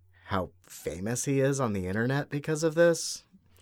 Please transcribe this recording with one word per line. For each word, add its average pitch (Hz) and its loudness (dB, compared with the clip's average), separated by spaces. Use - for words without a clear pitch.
how 92 -2
famous 107 -6
he 139 0
is 135 2
on 117 0
the 92 -2
internet 123 0
because 151 -4
of 156 2
this. 170 2